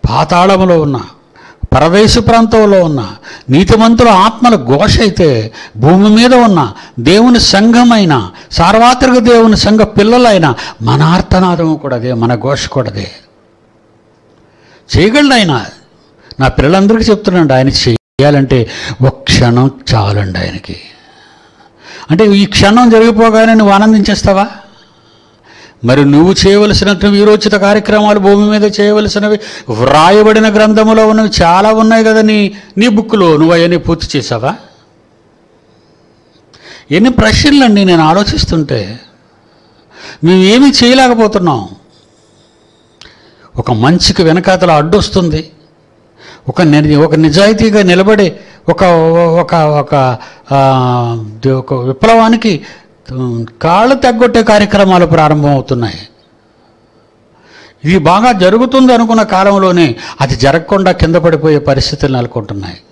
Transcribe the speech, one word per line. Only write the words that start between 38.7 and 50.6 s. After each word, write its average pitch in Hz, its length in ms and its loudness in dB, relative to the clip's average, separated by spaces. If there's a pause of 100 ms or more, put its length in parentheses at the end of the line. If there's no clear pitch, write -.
మేమేమీ 190 480 4 (120)
చేయలేకపోతున్నాం. 214 840 0 (1900)
ఒక - 160 -6
మంచికి 165 520 0
వెనకాతల 180 480 0
అడ్డొస్తుంది. 160 800 -2 (960)
ఒక - 120 -4
ని-, 151 360 2
ఒక 156 180 0
నిజాయితీగా 202 680 0
నిలబడే 190 580 0 (300)
ఒక, 160 140 0 (560)
ఒక, 170 160 -4
ఒక, 143 600 -2 (340)
ఆ, 123 720 -2 (320)